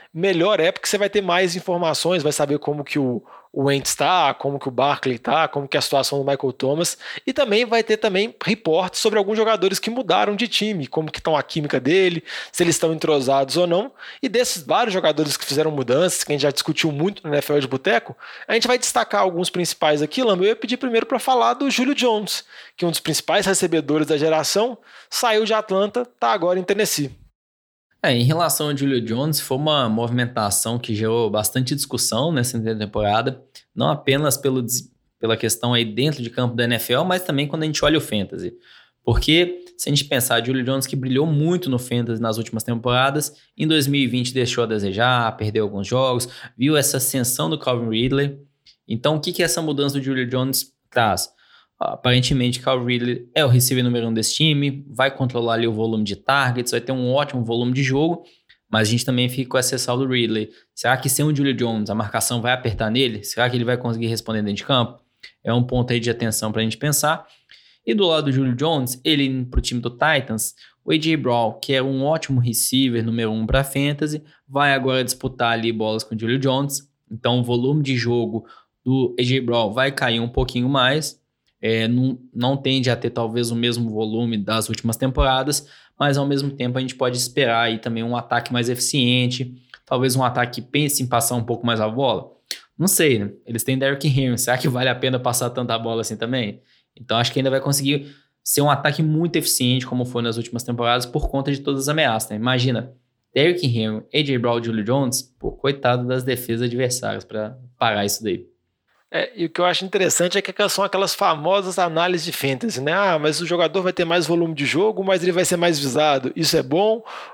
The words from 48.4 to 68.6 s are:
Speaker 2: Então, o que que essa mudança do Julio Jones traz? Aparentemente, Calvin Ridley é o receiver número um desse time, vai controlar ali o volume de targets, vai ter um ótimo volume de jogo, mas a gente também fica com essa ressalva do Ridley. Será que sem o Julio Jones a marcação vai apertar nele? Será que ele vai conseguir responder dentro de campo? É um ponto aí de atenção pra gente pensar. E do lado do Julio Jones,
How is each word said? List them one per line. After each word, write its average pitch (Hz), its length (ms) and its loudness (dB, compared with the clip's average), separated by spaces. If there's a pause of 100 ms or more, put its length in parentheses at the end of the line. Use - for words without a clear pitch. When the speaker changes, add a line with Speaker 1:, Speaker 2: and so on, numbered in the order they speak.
Speaker 2:
Então, 143 300 0
o - 20 -6
que 175 140 -4
que 180 100 -2
essa 165 180 -2
mudança 143 380 0
do - 20 -2
Julio 131 240 -2
Jones 127 460 -2 (180)
traz? 107 480 0 (440)
Aparentemente, 123 800 2
Calvin 127 320 0
Ridley 120 420 -2
é 156 120 4
o - 20 4
receiver 127 340 4
número 120 280 0
um 113 40 -2
desse 113 220 -2
time, 143 540 0
vai 131 200 0
controlar 123 440 -2
ali 113 120 0
o 113 60 0
volume 110 320 -2
de 101 140 -4
targets, 123 560 0
vai 120 80 -2
ter 120 100 -6
um 127 220 -2
ótimo 139 280 0
volume 117 300 0
de 131 100 0
jogo, 143 440 0 (440)
mas 110 200 2
a - 20 0
gente 120 140 0
também 123 240 0
fica 127 200 -6
com 135 80 0
essa 127 180 0
ressalva 127 300 -2
do 131 60 -2
Ridley. 110 380 0 (260)
Será 127 220 2
que 127 100 -4
sem 139 160 0
o 151 100 2
Julio 139 200 2
Jones 110 360 -2
a 101 60 -2
marcação 110 460 -2
vai 120 100 2
apertar 110 400 -2
nele? 117 320 0
Será 123 260 0
que 120 60 -2
ele 120 80 0
vai 120 140 0
conseguir 117 300 -4
responder 113 340 -2
dentro 101 160 -2
de - 80 -8
campo? 127 360 0 (400)
É 113 120 0
um 123 100 4
ponto 123 300 0
aí 120 80 0
de 117 80 -2
atenção 113 420 -2
pra 110 100 -2
gente 110 140 -2
pensar. 147 500 -2 (600)
E 226 60 2
do 202 140 2
lado 156 180 2
do 139 80 2
Julio 131 200 2
Jones, 127 480 -2